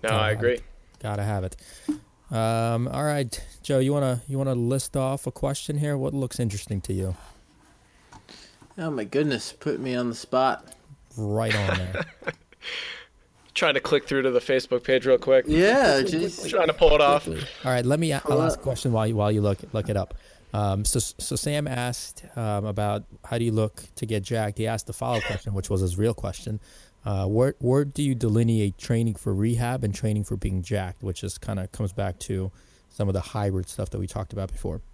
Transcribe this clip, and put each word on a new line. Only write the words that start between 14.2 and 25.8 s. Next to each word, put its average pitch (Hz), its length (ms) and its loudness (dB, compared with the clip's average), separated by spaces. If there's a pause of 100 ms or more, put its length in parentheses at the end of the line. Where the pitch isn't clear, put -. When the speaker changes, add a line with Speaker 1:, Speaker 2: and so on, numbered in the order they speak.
Speaker 1:
to 131 80 4
the 123 80 4
Facebook 127 460 0
page 131 200 2
real 127 140 6
quick. 131 300 4
Speaker 3:
Yeah, 170 540 6
just - 460 -2
Speaker 1:
Trying 175 200 2
to 156 40 2
pull 156 220 8
it 151 60 6
off. 147 260 6
Speaker 2:
All 160 80 -6 (300)
right, 127 200 2
let 139 140 4
me, 165 140 2
I'll 139 80 0
Speaker 3:
Pull 147 200 2
Speaker 2:
ask 160 160 2
a - 40 -12
Speaker 3:
up. - 20 -16
Speaker 2:
question 123 300 0
while 110 140 4
you, 110 100 2
while 104 160 4
you 104 80 2
look, 101 180 2 (140)
look 110 160 -2
it 104 80 0
up. 95 180 -4 (400)
Um, 104 300 0
so, - 140 2
so - 380 -4
Sam 147 320 -2
asked, 123 560 -4 (120)
um, 104 280 -2
about 104 400 -2 (200)
how 120 140 -4
do 117 60 0
you 117 80 0
look 107 300 0 (140)
to - 100 -6
get 107 160 0
jacked? 107 360 -2
He 110 80 -2
asked 113 200 -4
the 113 60 -10
follow-up 123 320 -2
question, 101 300 -4
which 95 140 -4
was 95 120 2